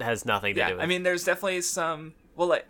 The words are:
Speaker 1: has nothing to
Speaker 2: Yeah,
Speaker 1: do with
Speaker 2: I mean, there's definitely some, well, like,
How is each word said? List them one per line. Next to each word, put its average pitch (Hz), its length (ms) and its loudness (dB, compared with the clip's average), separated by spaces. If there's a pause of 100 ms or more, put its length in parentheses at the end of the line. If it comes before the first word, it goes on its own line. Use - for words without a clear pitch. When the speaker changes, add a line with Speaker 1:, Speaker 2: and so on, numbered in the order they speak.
Speaker 1:
has 117 240 -2
nothing 101 300 2
to - 40 2
Speaker 2:
Yeah, 98 60 4
Speaker 1:
do 90 120 0
with - 60 -2
Speaker 2:
I 165 40 0
mean, 180 160 0
there's 180 200 0
definitely 180 380 0
some, 160 540 -4 (200)
well, 175 120 2
like, 156 220 2